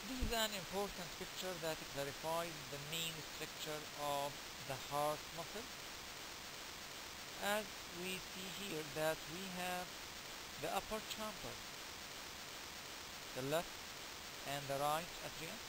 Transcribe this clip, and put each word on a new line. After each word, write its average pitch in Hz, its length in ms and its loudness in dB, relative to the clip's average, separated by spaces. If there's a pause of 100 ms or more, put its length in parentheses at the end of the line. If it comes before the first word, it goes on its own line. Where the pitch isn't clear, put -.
This 254 160 2
is 233 160 6
an 220 160 6
important 185 640 0
picture 185 380 0 (100)
that 160 160 2 (160)
clarifies 160 560 2 (160)
the 143 140 -2 (100)
main 165 240 2 (160)
structure 151 480 -2 (240)
of 143 240 4 (400)
the 135 80 2 (140)
heart 147 280 6 (200)
muscle. 208 260 -2 (1800)
As 208 220 6 (380)
we 185 160 2
see 185 300 -2 (140)
here 165 220 0 (100)
that 156 220 6 (180)
we 185 80 -2 (160)
have 180 280 0 (760)
the 160 140 2
upper 214 240 2 (140)
chamber, 202 400 -2 (1800)
the 127 160 2
left 160 200 6 (800)
and 143 160 2
the 139 160 4
right 156 280 6 (160)
atrium 160 320 -4 (100)